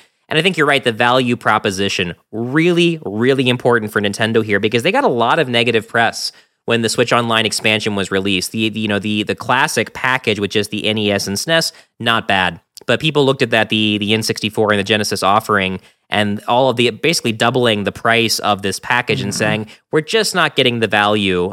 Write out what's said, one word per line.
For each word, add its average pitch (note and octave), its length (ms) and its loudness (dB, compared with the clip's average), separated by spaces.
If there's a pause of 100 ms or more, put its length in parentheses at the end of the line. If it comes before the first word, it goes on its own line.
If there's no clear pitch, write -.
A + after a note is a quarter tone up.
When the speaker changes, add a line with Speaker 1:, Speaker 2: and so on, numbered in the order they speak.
(300)
Speaker 1:
And D#3 100 0
I - 20 2
think F#3 160 -2
you're D3+ 80 2
right, C#3 180 2
the A#2+ 100 0
value A#2+ 420 2
proposition, G2 800 -2 (160)
really, D#3+ 760 0
really B2 440 0
important A#2 420 0
for G#2 100 0
Nintendo A2 420 0
here G#2 180 0
because A2+ 220 0
they F3+ 100 0
got C#4 100 2
a A#3+ 60 2
lot B2 300 2
of C3+ 100 -2
negative A#2+ 380 0
press - 440 -2 (340)
when A#2 160 0
the A2+ 80 0
Switch A#2+ 240 0
Online A#2 320 2
expansion G#2+ 500 0
was F#2+ 160 -2
released. F#2+ 420 0
The, A2 160 0
the, G#2+ 100 -6
you A2 80 -2
know, G2+ 100 0
the, G#2+ 260 -2
the G2+ 120 -4
classic B2+ 580 0
package B2+ 460 -2
with G2+ 120 -2
just G#2 200 -2
the G#2+ 160 -6
N G#2+ 100 0
E G#2 140 0
S G2+ 160 -2
and G2 100 -4
snes, E3 360 -2 (260)
not A#2 300 -2
bad. F#2 320 0 (260)
But A#2 120 2
people D3 260 0
looked C3+ 160 0
at A#2+ 80 0
that, A2 200 2
the, G#2+ 280 0
the G#2 160 -2
N A2 100 0
sixty-four G#2+ 480 -2
and G#2 80 2
the G2 40 -2
Genesis G#2 400 -2
offering, F#2+ 560 2 (300)
and G#2 380 -2
all B2+ 220 2
of A#2+ 80 0
the, A#2+ 140 2
basically B2+ 400 -2
doubling A#2 520 2
the F#2+ 80 -2
price A2+ 480 0
of G2 220 0
this G2 180 -4
package B2 420 -2
and G2+ 100 -4
Speaker 2:
Mm-hmm. - 80 -6
Speaker 1:
saying, A2 280 -2 (240)
"We're D#3 100 2
just G#3+ 340 -2
not D#3+ 200 0
getting A#2+ 260 2
the A2+ 60 2
value." G2+ 640 2